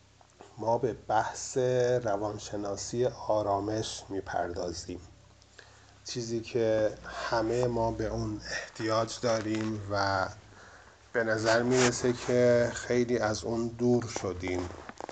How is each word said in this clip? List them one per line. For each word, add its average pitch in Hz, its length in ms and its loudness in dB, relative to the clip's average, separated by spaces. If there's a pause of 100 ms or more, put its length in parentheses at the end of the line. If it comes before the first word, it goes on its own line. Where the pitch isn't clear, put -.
(580)
ما 113 200 2
به 120 160 0
بحث - 640 -2 (460)
روانشناسی 104 1000 -2 (220)
آرامش 107 840 0
می‌پردازیم، 90 920 -4 (1040)
چیزی 117 360 -4
که 110 500 2 (140)
همه 120 640 0
ما 113 240 0
به 110 140 -2
اون 107 360 -4 (100)
احتیاج 113 680 -2
داریم 110 600 0 (100)
و 98 360 2 (880)
به 117 100 2
نظر 110 400 4
می‌رسه 123 500 4
که 120 600 4
خیلی 123 460 0
از 107 240 0
اون 113 240 -2
دور 120 360 2
شدیم 90 680 -4 (420)